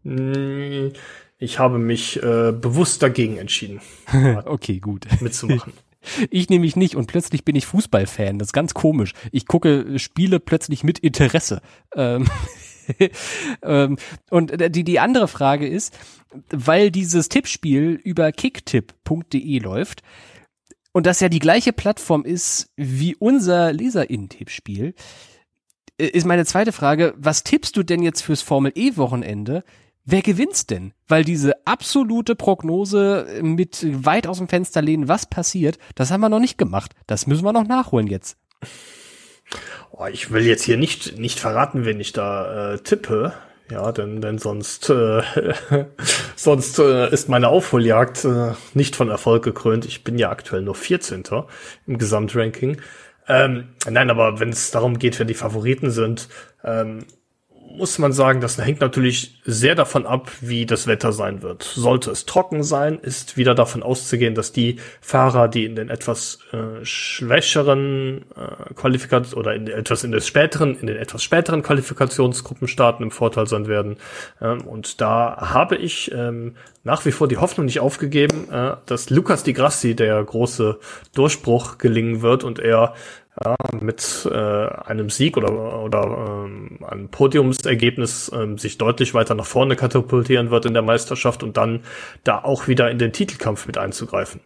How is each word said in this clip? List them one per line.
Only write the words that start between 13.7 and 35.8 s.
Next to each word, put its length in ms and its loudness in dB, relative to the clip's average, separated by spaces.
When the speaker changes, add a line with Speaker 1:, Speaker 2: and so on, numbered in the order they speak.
Speaker 2:
und 200 2
die, 80 2
die 160 2
andere 280 4
Frage 400 0
ist, 280 -6
weil 400 4
dieses 400 0
Tippspiel 760 0
über 280 0
kicktipp 720 -4
punkt 300 -4
de 260 -2
läuft 420 -6
und 140 2
das 140 4
ja 100 4
die 80 2
gleiche 340 4
Plattform 540 -2
ist 500 -4
wie 400 -2
unser 560 4
Leserinnen-Tippspiel, 1200 -4
äh, 100 0
ist 180 2
meine 200 4
zweite 260 0
Frage, 460 2
was 260 0
tippst 340 0
du 60 2
denn 180 0
jetzt 200 0
fürs 200 -2
Formel-E-Wochenende? 1200 0
Wer 200 2
gewinnt's 420 0
denn? 280 -8
Weil 160 4
diese 440 0
absolute 680 0
Prognose 920 2
mit 420 -2
weit 220 2
aus 140 -6
dem 80 -4
Fenster 340 0
lehnen, 260 2
was 200 0
passiert, 500 -2